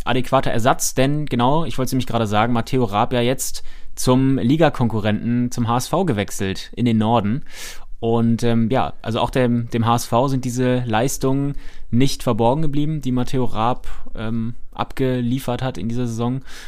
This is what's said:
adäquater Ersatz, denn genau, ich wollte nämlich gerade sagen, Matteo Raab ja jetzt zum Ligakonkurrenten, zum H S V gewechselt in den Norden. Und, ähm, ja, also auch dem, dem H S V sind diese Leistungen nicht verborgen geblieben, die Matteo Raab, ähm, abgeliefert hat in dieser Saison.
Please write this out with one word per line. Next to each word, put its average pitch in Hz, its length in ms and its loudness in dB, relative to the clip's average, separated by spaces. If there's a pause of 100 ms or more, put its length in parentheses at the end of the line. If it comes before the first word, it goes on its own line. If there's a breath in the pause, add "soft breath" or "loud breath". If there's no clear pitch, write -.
adäquater 131 480 2
Ersatz, 123 420 2
denn 147 320 0
genau, 131 380 2
ich - 140 -2
wollte 127 160 -2
nämlich 123 120 0
gerade 117 220 0
sagen, 107 240 2
Matteo 120 320 2
Raab 107 280 0
ja 120 80 2
jetzt - 440 0 (320 soft breath)
zum 131 420 4
Ligakonkurrenten, 120 1120 0
zum 120 160 -2
H 120 100 0
S - 100 -6
V 180 160 0
gewechselt 101 720 -2
in 117 80 0
den 113 140 2
Norden. 110 460 0 (540 loud breath)
Und, 117 460 2
ähm, 117 260 2
ja, 110 220 0 (100)
also 113 180 -4
auch 117 100 0
dem, 120 400 0
dem 110 160 0
H 120 100 2
S 117 80 -2
V 123 240 2
sind 131 160 -2
diese 123 420 0
Leistungen 123 680 0 (360 loud breath)
nicht 127 320 4
verborgen 120 400 2
geblieben, 151 380 2
die 127 100 -2
Matteo 123 360 2
Raab, 113 420 0 (260)
ähm, 113 400 -2 (180)
abgeliefert 127 880 -2
hat 127 160 -4
in 113 100 -4
dieser 123 180 -2
Saison. 120 360 -4 (260 loud breath)